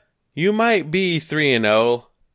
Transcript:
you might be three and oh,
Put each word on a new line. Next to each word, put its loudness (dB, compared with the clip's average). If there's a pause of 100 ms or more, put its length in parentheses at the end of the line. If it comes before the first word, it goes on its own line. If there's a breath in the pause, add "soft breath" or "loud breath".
(340)
you 0
might 0
be 0
three -2
and 0
oh, 2 (280)